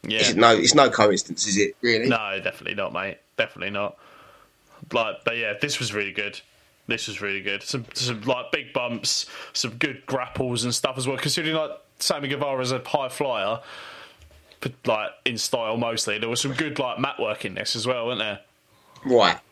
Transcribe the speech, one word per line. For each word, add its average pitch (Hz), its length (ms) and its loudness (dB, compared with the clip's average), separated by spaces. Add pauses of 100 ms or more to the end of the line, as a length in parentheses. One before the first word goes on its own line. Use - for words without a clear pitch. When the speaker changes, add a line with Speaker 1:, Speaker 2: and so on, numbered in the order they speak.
Speaker 1:
Yeah. 110 160 0
Speaker 2:
it's 107 140 4
no, 113 220 8
it's 113 180 6
no 139 160 8
coincidence, 98 580 4
is 98 100 2
it? 101 240 2
Really? 117 260 2
Speaker 1:
No, 107 360 0
definitely 95 320 -4
not, 98 180 -4
mate. 95 240 -4 (200)
Definitely 101 340 -2
not. 101 260 -4 (960)
Like, 110 320 0
but 117 120 -2
yeah, 107 240 -2
this 143 180 -2
was 104 140 -4
really 101 200 -2
good. 101 260 -6 (480)
This 113 200 -4
was 101 140 -8
really 98 200 -4
good. 101 220 -4
Some, 123 300 -6
some, 123 280 -4
like, 127 300 -2
big 143 220 -4
bumps, 120 520 -2 (280)
some 117 220 -2
good 131 300 -2
grapples 127 580 -2
and 123 100 0
stuff 131 240 -2
as 127 100 -2
well. 135 100 -2
Considering, 160 380 0
like, 156 160 0 (280)
Sammy 143 300 -2
Guevara's 135 420 -2
a 131 120 -2
high 139 260 0
flyer, 113 500 -2 (1040)
but, 127 120 -6 (120)
like, 107 260 0 (140)
in 120 120 0
style 113 400 -2
mostly, 117 400 -2
there 113 120 -4
was 123 120 -2
some 135 120 -2
good, 147 260 -4
like, 127 200 -2
mat 135 200 -2
work 107 260 -4
in 95 80 -6
this 98 220 -4
as 113 100 -4
well, 123 220 0
wasn't 120 140 -2
there? 104 180 -4 (800)
Speaker 2:
Right. 90 200 8 (140)